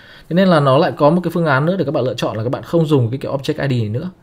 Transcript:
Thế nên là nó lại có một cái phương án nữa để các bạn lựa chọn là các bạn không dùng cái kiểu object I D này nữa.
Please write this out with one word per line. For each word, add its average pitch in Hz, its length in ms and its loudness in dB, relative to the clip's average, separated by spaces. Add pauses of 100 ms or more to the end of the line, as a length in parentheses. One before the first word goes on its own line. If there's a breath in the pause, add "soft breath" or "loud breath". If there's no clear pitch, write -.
(300 loud breath)
Thế - 40 -4
nên 190 140 4
là 170 120 4
nó 139 180 4
lại 160 200 2
có 147 120 4
một 175 140 2
cái 160 80 -4
phương 170 140 -2
án 143 200 2
nữa 180 120 0
để 165 80 0
các 143 60 -4
bạn 143 120 -2
lựa 123 100 -2
chọn 120 240 -4
là 110 60 -4
các 123 60 -2
bạn 123 140 -6
không 165 220 0
dùng 135 240 2
cái 131 80 -6
kiểu 127 200 -6
object 143 320 -4
I 123 100 0
D - 20 0
này 104 80 -4
nữa. 135 200 -6 (140 soft breath)